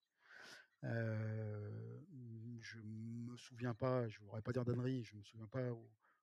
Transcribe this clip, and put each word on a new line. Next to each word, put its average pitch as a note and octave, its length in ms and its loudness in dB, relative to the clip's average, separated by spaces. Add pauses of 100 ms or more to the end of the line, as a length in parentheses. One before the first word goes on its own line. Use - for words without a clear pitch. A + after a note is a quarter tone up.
(840)
Heu, A2 1300 0
mmh, A#2 500 -6
je A2 220 -10
me A#2 540 -4
souviens A#2+ 380 0
pas, B2+ 340 6
je G#2 120 -8
voudrais G#2 220 -6
pas B2 100 2
dire B2 120 4
d'âneries, B2 400 4
je G#2+ 120 -10
me G2+ 80 -8
souviens A2 240 -10
pas B2+ 240 2
où, A2+ 180 -8 (320)